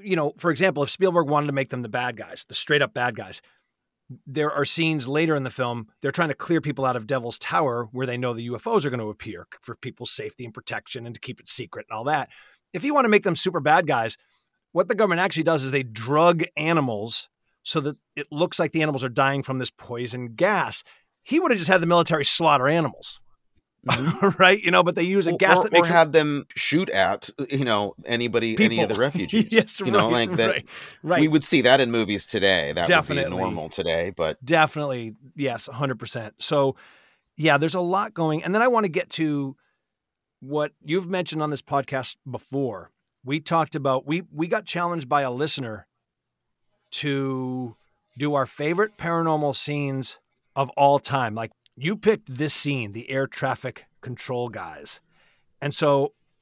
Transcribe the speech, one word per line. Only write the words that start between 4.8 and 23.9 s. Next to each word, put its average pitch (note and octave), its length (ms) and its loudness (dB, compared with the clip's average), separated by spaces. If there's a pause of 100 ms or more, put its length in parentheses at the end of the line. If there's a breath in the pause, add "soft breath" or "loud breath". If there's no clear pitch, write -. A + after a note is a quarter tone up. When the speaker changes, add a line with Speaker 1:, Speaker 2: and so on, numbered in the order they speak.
Speaker 1:
later D#3 260 2
in C#3 100 0
the B2+ 60 -6
film, A#2+ 380 -4 (140)
they're C#3 80 -2
trying E3 180 0
to C#3+ 60 -4
clear E3 260 0
people C3+ 240 -4
out B2+ 120 0
of A2 100 -8
Devil's A#2+ 320 -4
Tower B2 540 -2
where B2+ 140 -4
they B2 120 -4
know B2 160 -2
the A#2 80 -8
U A#2+ 120 -6
F A2 120 -10
Os A3 180 2
are C#3+ 60 -2
gonna A#2 180 -4
appear G2 380 -12 (160)
for A#2 140 -14
people's - 340 -12
safety G#2+ 340 -10
and A2+ 80 -14
protection A#2+ 540 -10
and A#2+ 80 -12
to - 80 -18
keep - 180 -14
it - 80 -14
secret - 400 -10
and A2 80 -8
all A2 80 -8
that. C#3+ 240 -2 (460 soft breath)
If E3+ 100 -6
you C#4+ 80 0
wanna C4+ 160 4
make G#3 140 6
them F3 140 0
super F3 240 -2
bad D#3 260 4
guys, A#2 320 0 (540)
what F3 160 2
the A#3+ 60 2
government F#3+ 260 2
actually F3 240 0
does D#3+ 200 4
is C3+ 60 -4
they C#3 120 0
drug D3 640 2 (120)
animals C3 720 0 (340)
so - 180 -4
that C#3+ 160 -4 (200)
it D3 160 -8
looks E3 260 0
like E3 140 0
the D#3+ 100 0
animals C#3+ 220 0
are C3 60 -4
dying C3+ 320 2
from C3 160 -6
this B2 120 -4
poison A#2+ 640 -8
gas. E3 480 0 (400 soft breath)
He - 160 0
would E4+ 120 2
have A3 80 2
just E3+ 120 -2
had F#3 120 6
the E3 40 0
military E3+ 380 4
slaughter C#3+ 440 4
animals, D#3 520 -2 (640)
Speaker 2:
Mm-hmm. D3 480 0